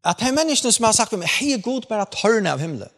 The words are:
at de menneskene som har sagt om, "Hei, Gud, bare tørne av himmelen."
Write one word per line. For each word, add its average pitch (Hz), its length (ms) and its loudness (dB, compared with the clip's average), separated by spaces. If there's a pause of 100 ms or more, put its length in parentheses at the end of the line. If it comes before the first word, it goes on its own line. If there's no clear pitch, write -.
at 175 160 0
de 254 160 0
menneskene 294 380 2
som 233 100 0
har 220 140 4
sagt 220 180 0
om, 175 60 -4
"Hei, 269 320 0 (100)
Gud, 254 240 -4
bare 208 240 -2
tørne 202 400 2
av 135 80 -2
himmelen." 147 380 -8